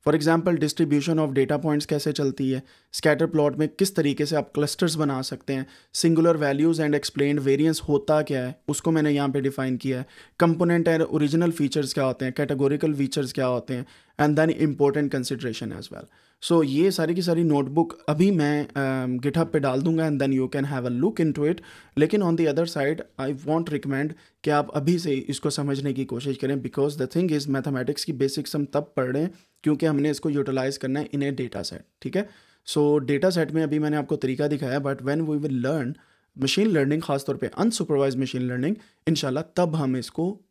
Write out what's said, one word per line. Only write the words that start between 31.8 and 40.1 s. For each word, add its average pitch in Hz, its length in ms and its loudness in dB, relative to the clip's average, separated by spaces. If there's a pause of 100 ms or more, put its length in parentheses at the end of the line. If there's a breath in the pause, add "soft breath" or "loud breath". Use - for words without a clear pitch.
ठीक - 140 -6
है। 202 140 -2 (380 loud breath)
So, 147 320 2
डेटा 143 300 2
सेट 170 220 0
में 160 120 0
अभी 151 160 0
मैंने 151 180 0
आपको 147 180 -2
तरीका 139 320 -2
दिखाया, 143 340 -2
but 139 160 -4
when 139 240 -2
we 151 180 -2
will 139 220 -2
learn 139 320 -2 (500 soft breath)
machine 196 240 2
learning, 156 360 2
खासतौर 139 320 -2
पे 123 120 -4
अनसुपरवाइज्ड 147 720 0
मशीन 127 220 -2
लर्निंग, 127 340 -2 (320 loud breath)
इंशाल्लाह 147 360 0 (140)
तब 170 180 2
हम 135 220 0
इसको 170 540 -4